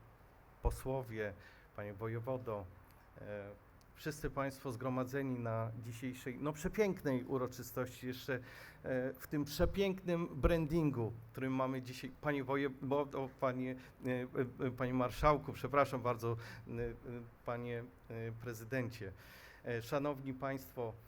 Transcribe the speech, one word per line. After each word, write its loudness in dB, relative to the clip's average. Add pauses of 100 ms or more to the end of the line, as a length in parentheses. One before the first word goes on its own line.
(600)
posłowie, 0 (420)
panie -6
wojewodo, -2 (560)
e, -10 (240)
wszyscy -6
państwo -4
zgromadzeni 0
na 0 (120)
dzisiejszej, -6
no, 0
przepięknej 2
uroczystości, -2
jeszcze, -2
e, 0 (760)
w -14
tym 0
przepięknym 4
brandingu, 4 (180)
którym -2
mamy 2
dzisiaj, -8 (100)
panie 2
wojewodo, 2 (100)
panie, 2 (300)
e, 0
e, 2
panie 2
marszałku, 6
przepraszam 4
bardzo, 2
e, -6
e, -2 (500)
panie, -2 (260)
e, -4
prezydencie. -2 (540)
E, 0
szanowni 0
państwo, -4 (140)